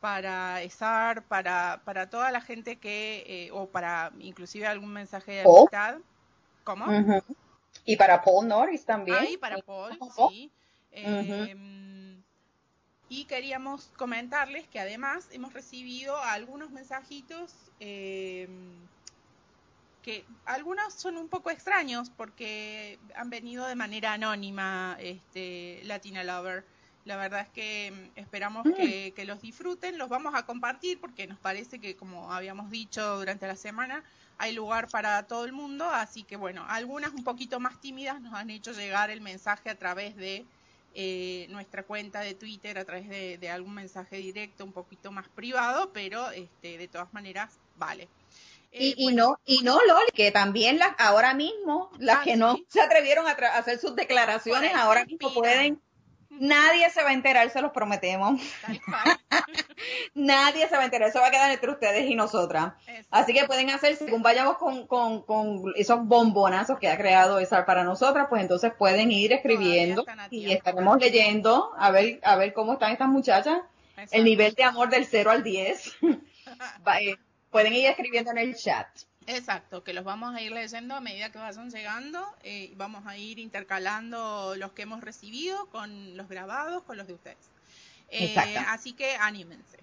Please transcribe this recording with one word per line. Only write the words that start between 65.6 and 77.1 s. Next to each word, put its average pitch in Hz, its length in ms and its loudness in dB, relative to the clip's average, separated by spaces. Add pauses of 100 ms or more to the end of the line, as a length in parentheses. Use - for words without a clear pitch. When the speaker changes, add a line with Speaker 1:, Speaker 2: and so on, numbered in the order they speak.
Speaker 2:
esos 233 300 4
bombonazos 208 720 6
que 196 100 0
ha 160 100 2
creado 190 400 8
Esar 185 260 2
para 180 200 4
nosotras, 269 440 2
pues 226 140 2
entonces 185 340 2
pueden 208 340 4
ir 208 220 4
escribiendo 196 720 4
Speaker 1:
Todavía 247 100 -12
están 220 60 -16
a 202 60 -14
Speaker 2:
y 226 200 -10
Speaker 1:
tiempo. 190 100 2
Speaker 2:
estaremos 185 440 4
leyendo 220 800 4
a 202 120 6
ver, 208 320 4
a 196 140 6
ver 196 160 2
cómo 220 220 -2
están 220 180 2
estas 262 160 0
muchachas. 269 520 4 (320)
Speaker 1:
Exacto. 202 240 -6
Speaker 2:
El 226 80 6
nivel 214 300 6
de 254 100 4
amor 240 260 2
del 254 160 2
cero 214 240 4
al 233 120 6
diez. 190 580 -4
<laughs> 247 840 -4
Va, 202 140 4
eh, 196 160 -4 (340)